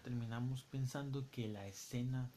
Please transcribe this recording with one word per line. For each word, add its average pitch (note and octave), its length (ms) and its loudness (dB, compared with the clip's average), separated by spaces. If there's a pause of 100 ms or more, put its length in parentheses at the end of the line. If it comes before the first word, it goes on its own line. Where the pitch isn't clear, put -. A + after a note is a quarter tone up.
terminamos A#2+ 600 0
pensando C3+ 640 0
que A2+ 180 0
la G2 200 -2
escena B2+ 680 0